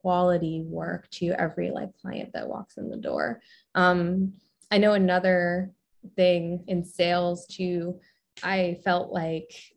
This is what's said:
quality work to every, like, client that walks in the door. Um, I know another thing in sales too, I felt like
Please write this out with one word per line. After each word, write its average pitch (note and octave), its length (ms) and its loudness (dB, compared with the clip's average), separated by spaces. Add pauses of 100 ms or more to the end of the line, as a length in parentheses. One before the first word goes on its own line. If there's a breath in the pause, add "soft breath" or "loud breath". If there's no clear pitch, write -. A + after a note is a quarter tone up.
quality F3 600 2
work E3 480 -8
to E3+ 200 -4
every, F3 420 -2
like, - 260 -8
client - 360 -10
that - 140 -8
walks - 300 -12
in - 140 -8
the - 60 -8
door. - 440 -4 (320 soft breath)
Um, F3+ 600 2 (360)
I G#3 80 2
know G#3 160 6
another F3+ 800 2 (440)
thing F3 520 2
in F3 160 -2
sales F3 640 0
too, F3+ 520 -4 (440 soft breath)
I F3+ 400 -2
felt F3+ 300 0
like D#3+ 400 -4 (240)